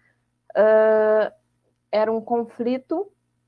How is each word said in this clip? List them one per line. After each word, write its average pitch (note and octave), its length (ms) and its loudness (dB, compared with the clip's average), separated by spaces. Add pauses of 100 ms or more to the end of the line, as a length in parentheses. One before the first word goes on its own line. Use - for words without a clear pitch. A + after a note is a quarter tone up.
(560)
ah, A3 760 2 (600)
era G#3+ 200 0
um A3+ 80 -4
conflito A#3+ 920 -6 (360)